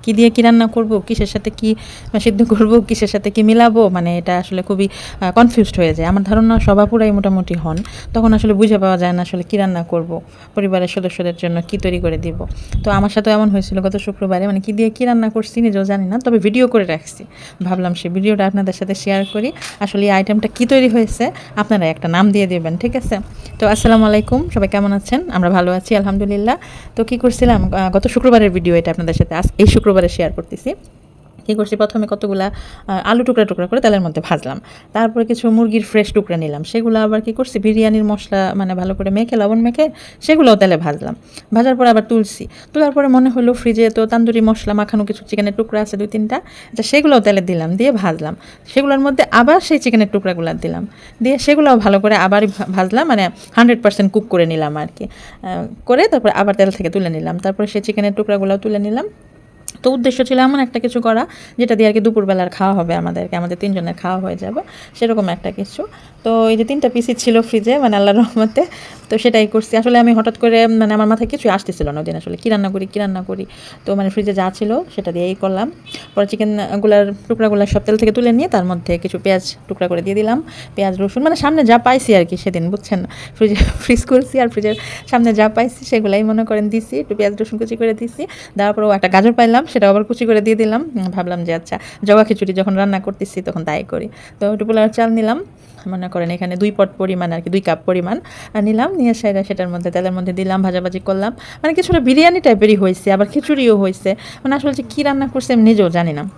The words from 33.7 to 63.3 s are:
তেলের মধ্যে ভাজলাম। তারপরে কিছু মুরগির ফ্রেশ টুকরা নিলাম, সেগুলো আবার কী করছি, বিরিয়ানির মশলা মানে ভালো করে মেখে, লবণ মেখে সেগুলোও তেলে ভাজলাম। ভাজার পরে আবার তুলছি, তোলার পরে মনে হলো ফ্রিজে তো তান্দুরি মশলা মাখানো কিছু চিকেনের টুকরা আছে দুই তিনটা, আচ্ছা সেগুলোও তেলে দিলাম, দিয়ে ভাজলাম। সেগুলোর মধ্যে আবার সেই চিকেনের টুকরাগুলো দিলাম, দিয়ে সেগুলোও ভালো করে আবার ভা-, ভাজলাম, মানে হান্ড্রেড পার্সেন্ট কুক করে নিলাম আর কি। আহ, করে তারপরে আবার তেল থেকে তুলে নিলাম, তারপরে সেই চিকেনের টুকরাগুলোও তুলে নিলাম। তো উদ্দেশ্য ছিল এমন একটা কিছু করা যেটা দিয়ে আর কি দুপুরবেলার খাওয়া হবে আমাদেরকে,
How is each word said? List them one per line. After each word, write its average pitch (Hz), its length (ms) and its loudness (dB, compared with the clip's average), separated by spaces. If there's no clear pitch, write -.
তেলের 208 200 2
মধ্যে 160 240 -4
ভাজলাম। 143 360 -4
তারপরে 226 320 0
কিছু 226 260 -2
মুরগির 220 320 2
ফ্রেশ 214 300 0
টুকরা 202 240 -2
নিলাম, 156 280 -6
সেগুলো 226 340 -2
আবার 214 220 0
কী 220 120 -6
করছি, 254 260 -4
বিরিয়ানির 214 460 2
মশলা 202 500 -2
মানে 190 200 -2
ভালো 180 200 -4
করে 196 160 -4
মেখে, 233 260 0
লবণ 220 240 2
মেখে 240 280 0
সেগুলোও 294 360 6
তেলে 190 200 4
ভাজলাম। 156 400 -4
ভাজার 247 220 2
পরে 247 140 4
আবার 220 120 4
তুলছি, 220 460 -2
তোলার 294 200 2
পরে 277 160 2
মনে 262 220 4
হলো 240 220 2
ফ্রিজে 226 380 2
তো 220 160 0
তান্দুরি 233 340 2
মশলা 220 340 0
মাখানো 208 300 0
কিছু 214 200 -8
চিকেনের 202 300 -4
টুকরা 220 260 -2
আছে 208 160 -4
দুই 208 100 -4
তিনটা, 214 300 -4
আচ্ছা - 460 -10
সেগুলোও 285 380 4
তেলে 202 200 2
দিলাম, 175 360 -2
দিয়ে 254 160 2
ভাজলাম। 165 440 -4
সেগুলোর 277 260 2
মধ্যে 277 300 2
আবার 277 300 6
সেই 311 180 0
চিকেনের 226 340 2
টুকরাগুলো 175 420 -4
দিলাম, 165 320 -8
দিয়ে 262 160 0
সেগুলোও 294 380 4
ভালো 196 240 4
করে 208 160 4
আবার 196 300 2
ভা-, 196 240 -6
ভাজলাম, 190 380 0
মানে 208 200 2
হান্ড্রেড 233 260 4
পার্সেন্ট 202 300 2
কুক 214 160 -2
করে 170 180 2
নিলাম 156 300 -4
আর 151 100 -8
কি। - 80 -12
আহ, - 600 -12
করে 285 220 4
তারপরে 240 240 2
আবার 202 220 0
তেল 196 160 4
থেকে 185 200 -6
তুলে 185 200 -2
নিলাম, 160 280 -6
তারপরে 196 280 -4
সেই 202 160 -6
চিকেনের 202 320 -2
টুকরাগুলোও 196 440 -2
তুলে 208 200 -4
নিলাম। 214 280 -4
তো 254 80 2
উদ্দেশ্য 254 340 0
ছিল 254 140 0
এমন 269 220 4
একটা 247 200 -2
কিছু 240 200 -2
করা 226 260 0
যেটা 240 160 2
দিয়ে 214 140 4
আর 208 40 2
কি 220 80 2
দুপুরবেলার 196 500 0
খাওয়া 196 240 0
হবে 170 200 -2
আমাদেরকে, 175 420 -4